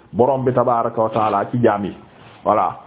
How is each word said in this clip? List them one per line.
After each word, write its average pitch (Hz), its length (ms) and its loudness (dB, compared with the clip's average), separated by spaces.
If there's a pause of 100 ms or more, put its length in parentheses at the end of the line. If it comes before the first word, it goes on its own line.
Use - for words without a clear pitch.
(120)
borom 127 320 2
bi 127 80 0
tabaaraka 117 500 0
wa 110 80 0
taala 107 400 0
ci 123 120 -4
jaam 104 220 2
yi. 82 80 -6 (520)
Voilà. 98 320 2 (100)